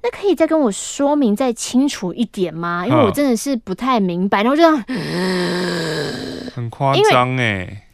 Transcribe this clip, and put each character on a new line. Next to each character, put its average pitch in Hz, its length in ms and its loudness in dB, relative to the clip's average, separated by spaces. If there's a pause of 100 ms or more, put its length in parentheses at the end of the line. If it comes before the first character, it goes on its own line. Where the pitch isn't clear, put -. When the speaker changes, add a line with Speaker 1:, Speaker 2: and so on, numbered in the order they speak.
Speaker 1:
那 480 80 0
可 - 160 -6
以 381 80 4
再 320 100 2
跟 320 140 2
我 254 140 2
说 285 420 -2
明 247 220 2
再 254 160 0
清 254 360 0
楚 180 240 -4
一 233 120 -2
点 180 280 -4
吗？ 170 320 -4
因 - 80 0
为 123 80 4
我 - 120 4
真 294 120 0
的 254 120 2
是 277 180 -4
不 226 180 -6
太 240 280 0
明 185 280 0
白。” 202 140 2
Speaker 2:
嗯。 - 20 0
Speaker 1:
然 240 60 2
后 285 60 2
就 320 60 4
这 330 60 8
样， 302 160 2 (1700)
Speaker 2:
很 117 160 -8
夸 135 280 0
张 127 400 4
欸。 104 460 -2 (120)